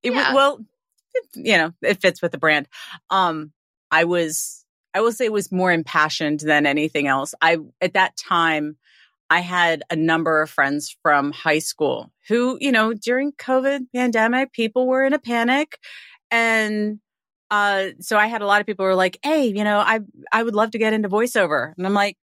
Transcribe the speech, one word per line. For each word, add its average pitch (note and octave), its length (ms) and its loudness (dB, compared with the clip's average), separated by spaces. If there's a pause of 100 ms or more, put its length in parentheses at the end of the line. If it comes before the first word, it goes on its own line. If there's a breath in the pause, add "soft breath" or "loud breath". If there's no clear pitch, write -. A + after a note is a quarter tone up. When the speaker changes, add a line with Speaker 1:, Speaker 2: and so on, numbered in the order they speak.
Speaker 1:
It B3 60 0
w-, B3 140 0
Speaker 2:
Yeah. C4 120 0
Speaker 1:
well, C#4 240 2 (540)
it, B4 120 -4 (100)
you G#3 220 0
know, E3 240 0
it G3 200 0
fits F3+ 200 0
with E3+ 100 -4
the D#3 60 -10
brand. D3+ 300 0 (420 loud breath)
Um, D#3+ 420 -2 (400)
I E3 140 4
was, E3+ 600 -4 (280)
I G3 80 0
will A#3 100 2
say A#3+ 140 -4
it A3 80 0
was G3+ 180 -2
more F#3 200 2
impassioned D#3 720 0
than D3+ 240 2
anything D3 420 -2
else. C3+ 340 -2
I, E3 160 4 (240)
at F3+ 120 -2
that F#3 240 0
time, D#3 600 0 (520 soft breath)
I E3 100 4
had F3 500 0
a E3+ 60 -2
number D#3+ 460 2
of D#3 80 -2
friends C#3+ 540 -2
from C#3+ 280 2
high D#3 280 -2
school C3 520 -4 (160)
who, A#3+ 320 0
you C#4 120 -2
know, A3+ 220 2
during B3+ 380 -4
covid C4 540 -2 (100)
pandemic, B3 560 0
people A#3 360 -2
were C4 180 2
in C4+ 80 2
a D4+ 60 -2
panic. A#3+ 580 -2 (520 loud breath)
And, G#3+ 680 0 (500)
uh, G3+ 380 0 (120)
so G#3+ 180 -2
I G#3 100 4
had A3+ 140 -4
a G#3 40 -6
lot G3+ 160 4
of G3+ 60 -6
people G3 180 -4
who F#3+ 40 2
were F#3+ 60 4
like, F#3 280 0
"Hey, D4 240 2
you G#3 180 -2
know, G#3 140 2
I, A3 200 2 (320)
I A3+ 120 2
would A3+ 120 -4
love A3 160 2
to A#3 60 -8
get A3 160 2
into G#3+ 160 -2
voiceover." F#3+ 680 0
And F3+ 80 -4
I'm G3 80 0
like G3+ 220 0 (140)